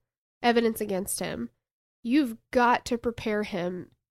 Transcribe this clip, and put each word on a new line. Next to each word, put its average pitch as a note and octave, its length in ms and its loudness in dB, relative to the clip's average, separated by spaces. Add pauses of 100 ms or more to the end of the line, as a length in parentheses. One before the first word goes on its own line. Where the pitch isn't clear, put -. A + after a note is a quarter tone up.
(420)
evidence A#3 380 2
against G3 400 -4
him, F#3+ 300 -6 (520)
you've A#3+ 340 2 (140)
got B3 360 4
to A#3+ 120 0
prepare A3 440 -2
him F3+ 480 -6 (200)